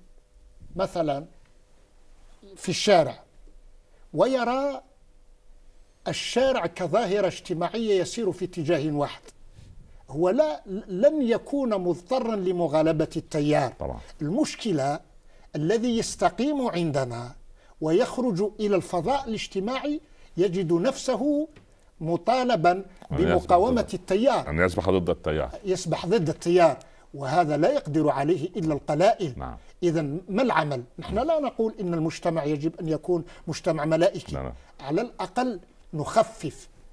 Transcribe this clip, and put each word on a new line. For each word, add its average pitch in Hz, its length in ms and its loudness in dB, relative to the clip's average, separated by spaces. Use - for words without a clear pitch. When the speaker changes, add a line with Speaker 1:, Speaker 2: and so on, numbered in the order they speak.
Speaker 1:
مثلًا 160 500 -2
في - 140 -6
الشارع - 540 2
ويرى 254 680 0
الشارع 247 580 0
كظاهرة 185 600 0
اجتماعية 185 760 -2
يسير 185 300 -2
في 180 140 -4
اتجاه 160 460 -2
واحد، 147 300 -4
هو 170 200 0
لا، 294 340 2
لن 277 340 2
يكون 247 480 0
مضطرا 208 680 -2
لمغالبة 160 800 2
التيار. 147 640 0
Speaker 2:
طبعًا. 67 200 -6
Speaker 1:
المشكلة 156 800 -2
الذي 220 420 0
يستقيم 240 680 0
عندنا 135 680 -2
ويخرج 208 760 0
إلى 202 160 2
الفضاء 190 520 -2
الاجتماعي 240 760 -4
يجد 175 360 0
نفسه 254 760 0
مطالبًا 175 680 2
Speaker 2:
أن 190 120 -2
يسبح 170 220 2
Speaker 1:
بمقاومة 196 480 4
Speaker 2:
ضد، - 120 -4
Speaker 1:
التيار. 196 560 2
Speaker 2:
أن 78 100 0
يسبح 90 300 2
ضد 92 200 2
التيار. 78 400 -2
Speaker 1:
يسبح 180 400 -4
ضد 175 240 2
التيار، 170 480 4
وهذا 147 440 0
لا 175 140 4
يقدر 156 380 2
عليه 143 460 0
إلا 156 180 -2
القلائل. 156 640 2
Speaker 2:
نعم. 131 200 -10
Speaker 1:
إذن 160 460 0
ما 202 120 0
العمل؟ 156 420 0
نحن 170 160 -8
لا 311 240 2
نقول 226 400 -2
إن 175 140 -2
المجتمع 165 500 -2
يجب 151 360 -2
أن 170 80 -6
يكون 156 360 -2
مجتمع 156 380 -4
ملائكي. 160 500 0
Speaker 2:
لا، 67 80 -6
لا. 65 100 -8
Speaker 1:
على 151 220 -4
الأقل 240 580 -4
نخفف. - 760 -2